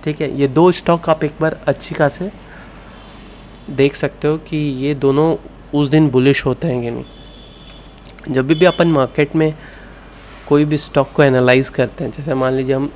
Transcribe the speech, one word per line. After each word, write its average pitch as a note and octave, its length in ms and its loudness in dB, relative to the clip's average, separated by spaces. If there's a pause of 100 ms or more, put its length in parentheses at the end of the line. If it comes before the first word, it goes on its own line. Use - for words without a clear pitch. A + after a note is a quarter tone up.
ठीक D3+ 180 -6
है, C3+ 160 -6
ये C#3 120 0
दो D#3+ 240 4
stock E3+ 360 -2
आप D#3+ 140 0
एक D3 180 -4
बार - 260 -2
अच्छी - 280 -6
खासे D#3+ 360 -2 (1400)
देख C#3 240 2
सकते - 320 -6
हो D#3 120 0
कि D3+ 180 -8
ये C#3+ 380 -4
दोनों C#3 400 2 (380)
उस D3 160 2
दिन D#3 200 4
bullish C3 360 2
होते B2+ 220 -4
हैं B2 140 -4
कि A#2 100 -6
नहीं। - 1400 -16
जब C3 140 0
भी D#3+ 180 2
अपन E3+ 240 2
market D3 460 0
में D#3 180 2 (920)
कोई D3 180 4
भी D3 140 -2
stock - 320 -2
को D#3 120 2
analyze C3 480 4
करते - 320 -4
हैं, A#2 80 -8
जैसे D3 220 -6
मान C3 200 -2
लीजिए C3 220 -2
हम C#3 200 -4